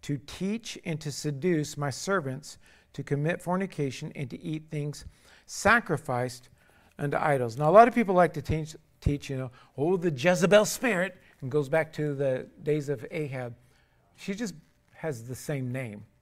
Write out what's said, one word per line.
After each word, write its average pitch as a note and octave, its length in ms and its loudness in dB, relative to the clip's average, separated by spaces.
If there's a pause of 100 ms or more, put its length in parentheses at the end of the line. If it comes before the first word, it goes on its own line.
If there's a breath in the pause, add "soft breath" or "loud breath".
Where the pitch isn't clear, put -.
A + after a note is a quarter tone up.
to C#3+ 240 -4
teach G#3 580 -6
and D#3 160 -4
to D3 120 -8
seduce D3+ 640 -2
my C#3+ 140 -2
servants D3 680 -4 (340 soft breath)
to C#3 120 -10
commit D3 360 0
fornication E3 760 -4
and C3+ 140 -6
to - 120 -12
eat D#3 280 -8
things D3 340 -6 (420 soft breath)
sacrificed C#3 1000 0 (500 soft breath)
unto C#3+ 180 -2
idols." B2+ 400 0
Now, D3+ 140 2
a - 0 -
lot A3 160 12
of A#3 80 0
people G3+ 220 2
like F3 180 6
to D3 80 -6
teach, D#3 320 -4 (260)
teach, C#3+ 300 -2
you C3+ 60 -4
know, C3 160 -6 (240 loud breath)
"Oh, E3+ 200 2
the F3 140 0
Jezebel F3+ 540 6
spirit," F#3+ 520 -2 (260 soft breath)
and C3+ 60 -6
goes C#3 200 0
back D#3+ 240 0
to D3+ 200 -4
the C3+ 360 -2 (160)
days D3 240 -2
of C#3 240 -6
Ahab. B2+ 420 -6 (600 soft breath)
She - 180 -8
just G3 200 -8 (380)
has B2+ 360 -8
the B2+ 60 -8
same C3 360 -6
name. A2+ 360 -10 (160)